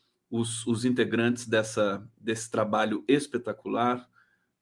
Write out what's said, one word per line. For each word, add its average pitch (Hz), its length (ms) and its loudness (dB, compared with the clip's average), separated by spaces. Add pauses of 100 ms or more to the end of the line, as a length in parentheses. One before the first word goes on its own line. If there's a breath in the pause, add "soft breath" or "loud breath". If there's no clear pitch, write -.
(300)
os, 117 360 -2
os 113 180 0
integrantes 117 600 2
dessa, 107 640 0 (120)
desse 113 300 -6
trabalho 107 560 0
espetacular, 120 1000 0 (520)